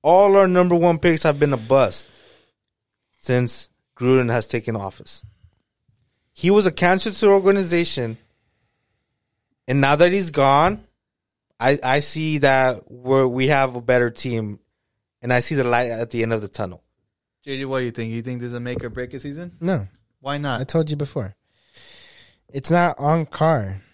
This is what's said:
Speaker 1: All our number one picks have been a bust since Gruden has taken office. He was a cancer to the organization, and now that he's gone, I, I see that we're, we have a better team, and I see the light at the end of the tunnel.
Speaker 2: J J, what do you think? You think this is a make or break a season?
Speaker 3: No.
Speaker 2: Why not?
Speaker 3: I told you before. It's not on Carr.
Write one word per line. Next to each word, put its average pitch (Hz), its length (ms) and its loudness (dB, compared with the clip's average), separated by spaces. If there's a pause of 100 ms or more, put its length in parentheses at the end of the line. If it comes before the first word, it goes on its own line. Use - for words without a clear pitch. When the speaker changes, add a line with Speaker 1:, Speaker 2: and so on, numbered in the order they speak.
Speaker 1:
All 196 340 6
our 190 100 6
number 180 280 4
one 170 240 2
picks 165 240 2
have 147 160 0
been 147 140 2
a 127 40 -2
bust 113 500 0 (1120)
since 123 500 -2 (280)
Gruden 123 340 2
has 117 160 -2
taken 113 280 -6
office. - 500 -12 (1080)
He 175 180 0
was 208 140 4
a 175 60 2
cancer 190 400 0
to - 100 -10
the 214 100 4
organization, 175 880 0 (1500)
and 135 140 0
now 139 140 4
that 175 160 6
he's 190 200 -2
gone, 147 520 2 (760)
I, 139 220 2
I 131 200 0
see 156 380 -4
that 131 520 2
we're, 131 340 0
we 131 220 -2
have 135 280 0
a 123 60 -8
better 120 300 2
team, 110 480 -8 (600)
and 123 100 -6
I 123 80 2
see 143 160 -4
the 135 80 0
light 120 260 0
at 117 220 -8
the 117 120 -4
end 113 100 -2
of 107 80 -4
the 104 80 -12
tunnel. 92 340 -10 (600)
Speaker 2:
J 139 140 -10
J, 135 80 -8
what 131 140 -4
do 127 60 -4
you 117 60 -6
think? 113 220 -8
You 117 80 -6
think 123 200 -10
this 120 60 -10
is 120 60 -10
a 120 60 -8
make 123 240 -8
or 120 60 -10
break 123 240 -12
a 135 60 -12
season? 160 320 -14 (100)
Speaker 3:
No. 165 260 -2 (320)
Speaker 2:
Why 143 180 -6
not? 139 240 -4
Speaker 3:
I 139 40 -6
told 156 240 -2
you 147 80 -4
before. 139 380 -8 (1120)
It's 135 220 -8
not 175 280 2
on 151 260 0
Carr. 107 560 -2 (120)